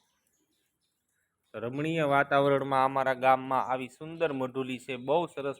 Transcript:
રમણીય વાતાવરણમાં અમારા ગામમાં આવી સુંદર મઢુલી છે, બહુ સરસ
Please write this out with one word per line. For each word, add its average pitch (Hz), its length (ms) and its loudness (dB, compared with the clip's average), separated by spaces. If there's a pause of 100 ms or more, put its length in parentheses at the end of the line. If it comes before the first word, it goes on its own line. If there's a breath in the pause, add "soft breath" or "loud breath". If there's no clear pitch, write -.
(1600)
રમણીય 147 480 -4
વાતાવરણમાં 139 840 4
અમારા 135 280 0
ગામમાં 131 520 2
આવી 131 220 -4
સુંદર 160 460 -6
મઢુલી 131 460 -4
છે, 131 160 -10
બહુ 143 320 0
સરસ 139 320 -8